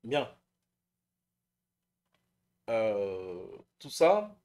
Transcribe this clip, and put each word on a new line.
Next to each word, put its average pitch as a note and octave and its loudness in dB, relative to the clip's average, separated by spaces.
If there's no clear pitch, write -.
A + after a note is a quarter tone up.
Bien. B2 -4
Euh, G2 -2
tout C#3+ -18
ça G#3 4